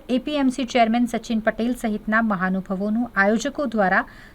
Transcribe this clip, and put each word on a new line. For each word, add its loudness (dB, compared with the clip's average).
એ 2
પી -4
એમ 2
સી -2
ચેરમેન 2
સચિન -4
પટેલ -2
સહિતના -2
મહાનુભાવોનું -2
આયોજકો 2
દ્વારા 2